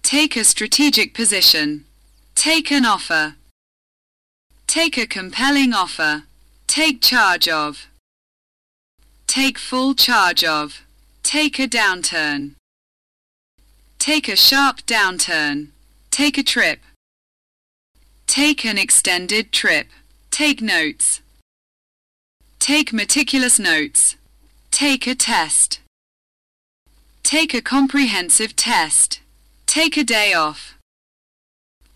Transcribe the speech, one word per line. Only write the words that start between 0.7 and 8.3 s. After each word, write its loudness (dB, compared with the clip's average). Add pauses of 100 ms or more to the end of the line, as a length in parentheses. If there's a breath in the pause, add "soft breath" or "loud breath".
position. 0 (500)
Take 0
an 2
offer. 0 (1300)
Take 0
a -2
compelling 0
offer. -2 (440)
Take 0
charge 2
of. -4 (1400)